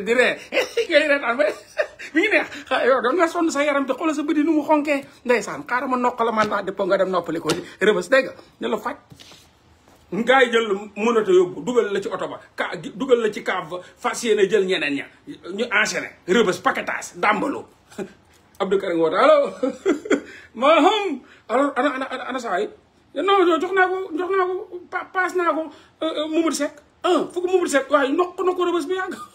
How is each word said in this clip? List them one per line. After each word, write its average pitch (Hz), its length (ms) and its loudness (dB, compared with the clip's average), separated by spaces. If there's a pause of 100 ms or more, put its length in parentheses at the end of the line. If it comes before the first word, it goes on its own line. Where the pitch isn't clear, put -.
di 226 80 0
ree. 220 240 2 (240)
<laughs> - 300 -4
Ngay 302 160 4
reetaan 277 300 0
ba, 294 60 2 (360)
<laughs> - 340 -8
mi 320 80 2
ngi 427 80 0
neex. - 180 0 (220)
Xa-, 247 160 0
yow 247 160 4
doon 247 160 0
nga 339 100 4
sonn 330 240 0
sa 277 120 0
yaram 277 220 0
bi, 262 80 -2
xoolal 311 220 -2
sa 302 80 -4
bët 302 140 0
yi 294 60 2
nu 320 160 2
mu 285 40 -2
xonkee. 294 400 0 (220)
Ndeysaan, 202 420 0
xaaral 262 220 -2
ma 254 80 0
noqal 247 300 0
la 233 40 0
mandat 208 320 0
dépôt 196 220 -4
nga 185 120 2
dem 190 120 2
noppali 170 300 -2
ko. 151 100 -4 (320)
Rëbës, 208 280 2
dégg 262 200 4
nga, - 40 -16 (280)
ne 233 60 -4
la 233 100 -2
faj. 269 180 -8 (1160)
Ngaa 240 320 4
yi 233 80 0
jël 226 160 2 (320)
mënat 226 240 2
a 190 80 0
yóbbu, 175 320 4
dugal 226 240 2
la 196 160 -4
ci 220 80 -6
oto 185 160 -6
ba, 139 80 -10 (160)
ka-, 202 240 -6
dugal 240 480 0
la 214 80 0
ci - 120 -10
kaaf 180 280 -6
ba, 180 60 -8 (180)
fas 226 280 -6
yéene 208 200 2
jël 190 240 2
ñeneen 156 320 -2
ña. - 60 -10 (500)
Ñu 214 160 -4
enchaîné, 190 380 -2 (180)
Rëbës, 190 320 2
paquetage, - 560 -4
dàmbaloo. 208 480 -2 (320)
<laughs> - 640 -16
Abdou 196 180 0
Karim 190 220 0
woote, 165 160 2
"Allo?" 285 400 4 (480)
<laughs> - 560 -4
"Ma 285 240 6
hum." 392 400 2 (240)
"Alors, 269 320 2
ana, 277 160 2
ana, 262 160 -4
ana, 262 160 -10
ana 262 120 -6
saa 196 200 -4
yi?" 208 80 -2 (480)
"Non, 285 80 -4 (160)
non, 349 180 6
jox 359 140 -2
naa 381 160 4
ko, 370 80 -2 (160)
jox 349 240 -6
naa 381 160 2
ko, - 20 -4 (380)
pa-, 359 220 -8
paas 359 200 0
naa 339 220 2
ko, 320 80 -4 (400)
euh, 320 80 -2
euh, 302 160 -4
Mamadou 320 240 0
Seck." 277 240 -4 (320)
"Ah, 330 240 2
fu - 80 -4
ko 359 80 2
Mamadou 359 240 2
Seck?" 269 180 2
"Waaye 277 220 2
nokk 359 320 0
na 359 80 2
ko 359 160 -2
Rëbës 339 180 -2
bu 359 140 -4
yàgg." 381 160 -6 (200)